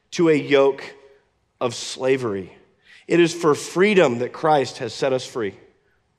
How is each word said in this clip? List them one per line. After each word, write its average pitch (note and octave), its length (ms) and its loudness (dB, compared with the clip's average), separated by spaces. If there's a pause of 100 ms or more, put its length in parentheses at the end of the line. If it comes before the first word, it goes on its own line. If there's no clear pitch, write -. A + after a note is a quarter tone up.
(120)
to E3 180 2
a D#3+ 40 6
yoke C3+ 500 2 (760)
of A#2+ 160 -4
slavery." B2 760 -4 (540)
It E3+ 120 2
is E3+ 140 4
for E3+ 220 0
freedom F3+ 640 2
that B2 120 -6
Christ D3+ 460 0
has A#2 160 -8
set C#3 180 -2
us C3 140 -4
free. G#2+ 300 -8 (640)